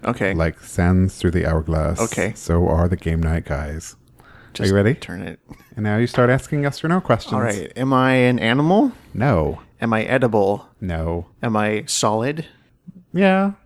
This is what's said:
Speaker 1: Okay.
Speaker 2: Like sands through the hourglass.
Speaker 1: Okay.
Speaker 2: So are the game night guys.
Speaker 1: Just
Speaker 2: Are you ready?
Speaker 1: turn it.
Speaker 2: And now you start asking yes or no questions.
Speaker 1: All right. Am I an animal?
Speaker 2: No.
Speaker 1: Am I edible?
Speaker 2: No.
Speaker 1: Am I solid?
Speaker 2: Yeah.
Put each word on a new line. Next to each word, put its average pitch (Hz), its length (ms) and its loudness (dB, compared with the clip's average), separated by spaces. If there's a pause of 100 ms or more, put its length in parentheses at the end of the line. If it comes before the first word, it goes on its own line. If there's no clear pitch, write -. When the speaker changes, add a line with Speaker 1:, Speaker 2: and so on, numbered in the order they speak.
Speaker 1:
Okay. 110 320 -2
Speaker 2:
Like 82 260 -2
sands 92 580 2
through 90 140 2
the 85 140 0
hourglass. 80 540 0
Speaker 1:
Okay. 107 340 -2
Speaker 2:
So 85 340 0
are 82 200 2
the 90 80 0
game 82 260 -2
night 80 220 -2
guys. 76 500 -8 (600)
Speaker 1:
Just - 120 -2
Speaker 2:
Are 95 40 4
you 98 40 4
ready? 101 200 4
Speaker 1:
turn 90 280 -12
it. 90 160 -14 (380)
Speaker 2:
And 107 80 -4
now 104 140 0
you 120 100 2
start 123 220 2
asking 139 340 -2
yes 139 180 -4
or 160 60 -4
no 180 120 2
questions. - 340 -2
Speaker 1:
All 127 80 0
right. 104 340 -4
Am 131 160 0
I 131 220 4
an 123 260 4
animal? 156 500 2 (240)
Speaker 2:
No. 95 460 0 (200)
Speaker 1:
Am 113 120 -2
I 110 100 0
edible? 107 640 0 (140)
Speaker 2:
No. 85 460 -4 (160)
Speaker 1:
Am 117 140 -2
I 107 300 -2
solid? 123 600 -2 (680)
Speaker 2:
Yeah. 190 400 2 (140)